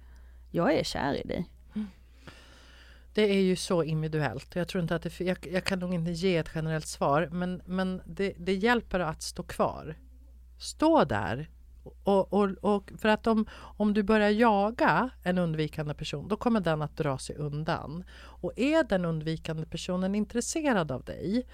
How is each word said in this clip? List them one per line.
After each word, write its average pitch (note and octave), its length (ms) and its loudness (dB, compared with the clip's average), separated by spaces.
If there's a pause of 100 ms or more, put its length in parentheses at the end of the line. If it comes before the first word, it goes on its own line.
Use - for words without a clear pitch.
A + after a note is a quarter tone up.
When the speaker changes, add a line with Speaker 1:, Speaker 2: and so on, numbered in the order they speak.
(520)
Speaker 1:
"Jag G#3 220 2
är - 100 2
kär - 300 -2
i - 140 -4
dig"? - 220 -4 (260)
Speaker 2:
Mm. G#3+ 120 -6 (1300)
Det G#3+ 80 2
är G3+ 200 6
ju F#3 140 4
så E3+ 280 0
individuellt. D#3 720 -2
Jag F3 120 -2
tror F#3 140 -2
inte E3 140 0
att E3 60 -2
det, - 180 -8
jag, F3+ 180 0 (140)
jag F3+ 120 -2
kan F#3+ 160 -2
nog F3+ 140 -4
inte E3+ 180 -2
ge F3 260 2
ett D#3 180 -2
generellt D#3 320 -4
svar, D#3 440 2
men, F3+ 340 -4
men F#3 400 -2
det, F#3 320 -4
det F3 160 -2
hjälper G#3 460 2
att D#3+ 220 -4
stå - 220 -10
kvar. D#3 520 -4 (640)
Stå D#4 460 4
där. A2 460 -2 (540)
Och, G3 300 2
och, G3 160 4 (120)
och G3+ 360 0
för A3 120 2
att G#3+ 180 2
om, A3 240 4
om - 420 -2
du G#3 100 2
börjar G#3 260 4
jaga G#3+ 800 4 (140)
en F3+ 140 0
undvikande D#3 560 -2
person, - 340 -8
då G#3 80 -2
kommer A#3 240 2
den D#3+ 220 0
att D3 160 -6
dra C#3 200 0
sig - 180 -10
undan. D3+ 680 -4 (160)
Och - 360 -8
är D#4 280 2
den F#3 220 0
undvikande D#3+ 600 -4
personen F#3 500 -4
intresserad G#3+ 760 0
av B2 120 -6
dig, A#3 500 -4